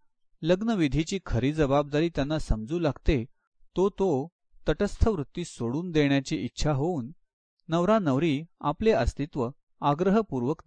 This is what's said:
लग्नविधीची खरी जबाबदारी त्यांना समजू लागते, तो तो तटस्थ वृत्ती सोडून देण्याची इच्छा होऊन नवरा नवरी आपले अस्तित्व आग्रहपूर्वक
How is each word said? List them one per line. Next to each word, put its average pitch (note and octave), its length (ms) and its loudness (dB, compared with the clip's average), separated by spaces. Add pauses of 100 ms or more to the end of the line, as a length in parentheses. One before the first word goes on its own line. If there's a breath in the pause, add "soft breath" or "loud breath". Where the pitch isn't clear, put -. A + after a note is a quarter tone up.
(420)
लग्नविधीची F3+ 840 0
खरी B2 280 0
जबाबदारी D3 560 0
त्यांना D3 300 -4
समजू A#2+ 400 -2
लागते, C#3 460 0 (500)
तो F#3+ 140 2
तो E3+ 380 0 (420)
तटस्थ G3+ 380 2
वृत्ती F3 380 -4
सोडून D3 460 -6
देण्याची C#3+ 440 2
इच्छा A#2+ 360 -2
होऊन C#3+ 400 -2 (560)
नवरा F3 320 2
नवरी D3 440 0 (160)
आपले G#3+ 320 0
अस्तित्व B2+ 580 -2 (320)
आग्रहपूर्वक D#3 840 0